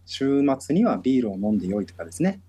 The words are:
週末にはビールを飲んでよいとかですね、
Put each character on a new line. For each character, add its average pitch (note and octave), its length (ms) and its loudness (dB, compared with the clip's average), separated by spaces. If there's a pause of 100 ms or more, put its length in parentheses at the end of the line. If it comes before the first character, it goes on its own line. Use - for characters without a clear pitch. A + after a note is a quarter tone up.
週 C#3 360 0 (160)
末 - 160 -4
に G#3 120 4
は F#3 180 2
ビ B2+ 160 2
ー A#2+ 40 2
ル G#2+ 80 -2
を - 20 -4
飲 G#2 200 0
ん G#2+ 40 2
で F2+ 100 -2
よ G2+ 140 0
い F#2 40 -4
と - 100 -18
か E2+ 100 -12
で E2 80 -18
す D3+ 100 -2
ね、 F#3+ 260 0